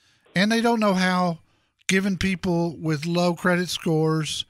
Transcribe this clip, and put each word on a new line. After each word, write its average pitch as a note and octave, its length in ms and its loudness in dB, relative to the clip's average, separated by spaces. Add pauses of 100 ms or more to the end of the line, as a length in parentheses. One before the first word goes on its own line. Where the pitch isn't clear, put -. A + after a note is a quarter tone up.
(340)
And G3+ 160 2
they A3+ 100 2
don't A#3 200 2
know G#3 140 2
how, F3+ 460 0 (460)
given F#3+ 300 2
people E3+ 600 -2
with D#3 300 -4
low F3 280 2
credit F3+ 340 0
scores, D#3 800 -2